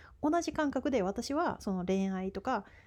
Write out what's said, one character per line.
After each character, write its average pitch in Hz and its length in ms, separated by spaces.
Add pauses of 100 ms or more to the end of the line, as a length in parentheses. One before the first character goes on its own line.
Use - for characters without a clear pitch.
(220)
同 320 180
じ 330 120
感 302 180
覚 277 200
で 247 120
私 196 320
は 233 260
そ 202 120
の 180 120
恋 190 240
愛 190 240
と 190 80
か 220 240 (220)